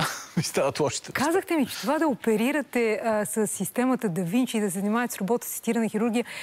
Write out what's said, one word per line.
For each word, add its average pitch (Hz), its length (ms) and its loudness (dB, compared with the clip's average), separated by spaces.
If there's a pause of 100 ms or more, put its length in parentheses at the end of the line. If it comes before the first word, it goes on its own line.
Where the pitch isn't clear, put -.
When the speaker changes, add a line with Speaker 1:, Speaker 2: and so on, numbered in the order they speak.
(200)
Speaker 1:
<laughs> - 160 -8
ми 165 60 2
стават 143 380 0
лошите - 280 0
неща. - 160 0
Speaker 2:
Казахте 339 320 2
ми, 262 100 4
че - 100 -8
това 277 220 0
да 311 100 4
оперирате, 226 960 0
а, 214 220 2
с 214 200 0
системата 240 640 0
Да 180 140 0
Винчи 233 340 0
и 214 40 2
да 208 100 0
се 170 80 -4
занимавате 220 360 0
с - 40 -12
робота-асистирана 226 720 -2
хирургия 220 360 0 (180)